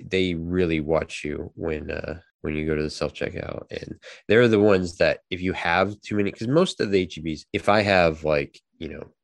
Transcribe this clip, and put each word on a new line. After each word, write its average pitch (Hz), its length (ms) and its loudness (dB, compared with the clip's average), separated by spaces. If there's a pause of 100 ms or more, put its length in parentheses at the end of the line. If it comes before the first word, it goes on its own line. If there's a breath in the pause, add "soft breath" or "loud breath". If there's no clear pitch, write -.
they 92 300 0
really 85 460 0
watch 78 440 -2
you 76 300 -8
when, 78 360 -6
uh, 80 300 -8 (220)
when 76 120 -4
you 78 120 -4
go 78 100 0
to 76 60 -2
the 76 80 -4
self-checkout. - 800 -8
And - 280 -12 (300 loud breath)
they're 117 200 6
the 107 120 6
ones 95 380 4
that 78 220 2 (100)
if 90 100 -6
you 90 140 -2
have 95 480 0
too 104 140 -6
many, 101 140 0
'cause - 160 -8
most 160 320 2
of 110 120 -2
the 98 100 4
H - 160 -6
E 78 60 -12
Bs, 78 320 -6
if 101 160 0
I 107 100 6
have, 87 420 2
like, 73 380 -2 (180)
you 78 120 -12
know 76 140 -14 (200)